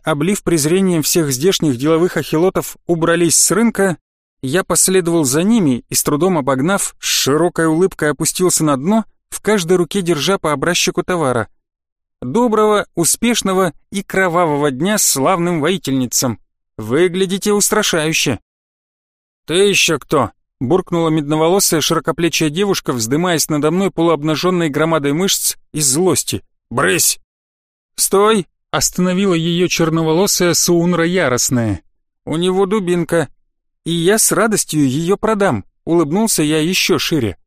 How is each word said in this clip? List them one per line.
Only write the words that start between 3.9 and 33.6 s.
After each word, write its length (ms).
я 220
последовал 600
за 200
ними 460
и, 60
с 80
трудом 340
обогнав, 640
с 60
широкой 600
улыбкой 440
опустился 520
на 140
дно – 280
в 120
каждой 360
руке 240
держа 360
по 140
образчику 520
товара. 440
«Доброго, 720
успешного 800
и 120
кровавого 680
дня 260
славным 640
воительницам! 800
Выглядите 760
устрашающе!» 840
«Ты 100
ещё 440
кто?» 320
буркнула 500
медноволосая 720
широкоплечая 720
девушка, 420
вздымаясь 560
надо 240
мной 200
полуобнажённой 760
громадой 440
мышц 420
из 140
злости. 560
«Брысь!» 500
«Стой!» 500
остановила 600
её 340
черноволосая 840
Суунра 520
Яростная. 760
«У 100
него 300
дубинка, 640